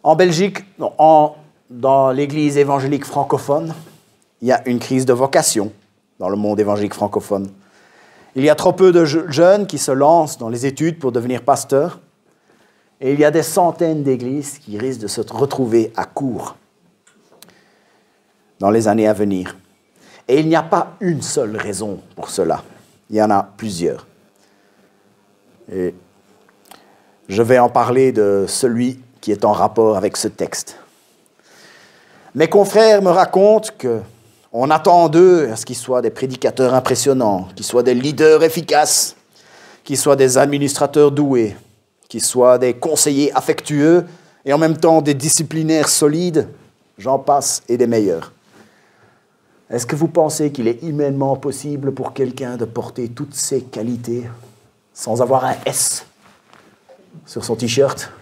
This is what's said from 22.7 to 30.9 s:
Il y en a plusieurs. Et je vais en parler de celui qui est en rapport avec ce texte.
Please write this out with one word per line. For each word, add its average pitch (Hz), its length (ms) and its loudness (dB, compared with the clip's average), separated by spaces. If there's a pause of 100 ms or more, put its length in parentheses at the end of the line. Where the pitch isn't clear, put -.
Il 107 80 -6
y 107 60 2
en 107 80 2
a 98 120 2
plusieurs. 87 640 -6 (1700)
Et 90 220 -4 (1300)
je 101 140 -2
vais 117 160 4
en 120 100 4
parler 127 440 0
de 101 340 0
celui 120 540 -4 (200)
qui 107 120 -6
est 101 120 -4
en 107 80 4
rapport 107 440 2
avec 95 200 -2
ce - 120 -4
texte. - 480 -8 (1600)